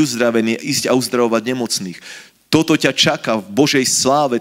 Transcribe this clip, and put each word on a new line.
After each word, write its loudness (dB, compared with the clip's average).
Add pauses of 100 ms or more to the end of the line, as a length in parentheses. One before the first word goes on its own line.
uzdravený, 0
ísť -4
a 4
uzdravovať -2
nemocných. -6 (560)
Toto 4
ťa 2
čaká 0
v -10
Božej 2
sláve, 2